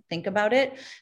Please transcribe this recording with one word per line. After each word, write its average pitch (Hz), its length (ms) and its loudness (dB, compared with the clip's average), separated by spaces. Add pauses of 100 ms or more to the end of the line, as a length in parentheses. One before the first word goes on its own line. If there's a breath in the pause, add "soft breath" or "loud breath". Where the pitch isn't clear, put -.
(100)
think 170 160 -6
about 208 260 2
it, 262 240 2 (240 loud breath)